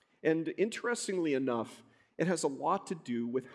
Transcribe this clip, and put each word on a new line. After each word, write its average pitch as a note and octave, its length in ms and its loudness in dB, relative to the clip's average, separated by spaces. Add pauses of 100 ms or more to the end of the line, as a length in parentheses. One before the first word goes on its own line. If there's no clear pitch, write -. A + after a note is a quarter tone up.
(220)
And D#3+ 340 2
interestingly G3 800 0
enough, B2 480 0 (360)
it D#3+ 80 2
has F3 160 2
a D#3 60 4
lot D#3 400 0
to G3 60 0
do A#2+ 320 -2
with B2+ 280 0